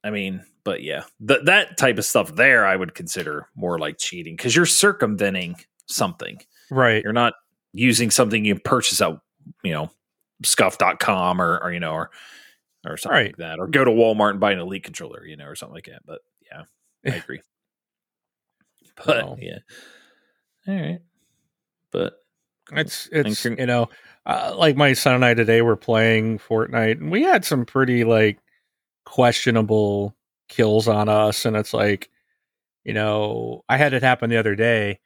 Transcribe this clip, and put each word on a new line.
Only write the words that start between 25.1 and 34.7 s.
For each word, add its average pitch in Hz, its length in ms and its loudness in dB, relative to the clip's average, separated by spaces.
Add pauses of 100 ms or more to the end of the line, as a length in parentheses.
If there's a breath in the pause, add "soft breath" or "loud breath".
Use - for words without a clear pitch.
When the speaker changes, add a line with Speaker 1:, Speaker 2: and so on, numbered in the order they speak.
Speaker 2:
and 127 80 4
I 120 100 6
today 113 280 4
were 113 140 4
playing 110 600 2
Fortnite, 113 640 -2
and 151 100 -6
we 214 120 0
had 339 220 4
some 127 220 -2
pretty, 123 380 2
like, 110 340 4 (680)
questionable 107 1120 2 (340)
kills 110 400 2
on 107 200 2
us, 107 360 2
and 110 120 0
it's 107 180 -4
like, 104 360 -2 (760)
you 110 100 -8
know, 107 760 -4
I 127 100 2
had 143 160 4
it 123 80 0
happen 123 280 2
the 117 60 2
other 107 180 0
day 107 520 0